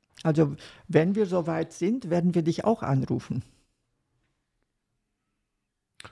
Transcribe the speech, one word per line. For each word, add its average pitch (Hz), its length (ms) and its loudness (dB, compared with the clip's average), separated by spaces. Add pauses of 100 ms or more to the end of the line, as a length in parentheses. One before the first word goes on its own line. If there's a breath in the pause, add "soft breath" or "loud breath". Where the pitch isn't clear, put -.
(220)
Also 151 320 2 (340 loud breath)
wenn 165 260 4
wir 214 120 2
soweit 165 440 -2
sind, 208 380 -2
werden 175 260 2
wir 175 80 4
dich 160 220 -2
auch 226 180 0
anrufen. 131 600 -2 (2750 loud breath)